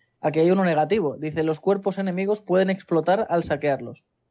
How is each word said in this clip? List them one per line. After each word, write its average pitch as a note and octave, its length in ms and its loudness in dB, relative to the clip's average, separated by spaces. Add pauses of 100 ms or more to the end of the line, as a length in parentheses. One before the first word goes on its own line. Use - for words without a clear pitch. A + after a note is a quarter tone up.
(200)
Aquí C#3 220 0
hay E3+ 100 6
uno F#3+ 140 2
negativo, D#3 520 0
dice, D#3 260 -4
"Los D#3+ 180 -2
cuerpos G3 380 0
enemigos G3 420 -2
pueden F#3 280 2
explotar F#3+ 600 0
al E3+ 160 0
saquearlos". C#3 580 -4 (260)